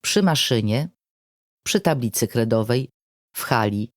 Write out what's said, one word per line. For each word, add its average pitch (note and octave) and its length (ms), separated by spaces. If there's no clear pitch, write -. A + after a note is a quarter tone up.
Przy - 220
maszynie, C3 640
przy - 160
tablicy B2 480
kredowej, A2+ 640
w - 100
hali G#2+ 540